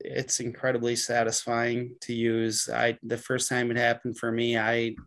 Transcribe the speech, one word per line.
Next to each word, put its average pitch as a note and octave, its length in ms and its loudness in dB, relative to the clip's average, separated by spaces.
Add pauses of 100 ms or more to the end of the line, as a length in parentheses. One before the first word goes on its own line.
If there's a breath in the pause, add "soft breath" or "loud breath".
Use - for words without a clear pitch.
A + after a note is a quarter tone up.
it's C3 400 -2
incredibly A#2+ 560 0
satisfying A#2 1040 0
to A#2+ 120 -6
use. A2+ 540 2
I, A#2 360 2
the A#2 140 -2
first B2 300 -2
time B2 240 0
it A#2 60 0
happened A#2+ 400 2
for A#2 120 -2
me, A#2 280 2
I A2+ 380 0 (120)